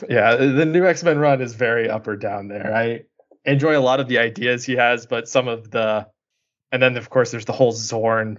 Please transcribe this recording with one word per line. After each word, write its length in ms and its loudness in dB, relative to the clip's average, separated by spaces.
Yeah, 280 4
the 300 2
new 200 2
X-Men 320 2
run 220 2
is 140 -8
very 340 0
up 180 -6
or 100 -4
down 320 -8
there. 260 -6
I 280 -2
enjoy 340 2
a 20 4
lot 200 2
of 80 -6
the 100 0
ideas 460 -2
he 100 -4
has, 320 0
but 220 -6
some 200 0
of 220 -8
the, 360 -2
and 100 0
then, 140 2
of 140 -12
course, 200 2
there's 140 -10
the 80 -6
whole 200 2
Zorn 680 -2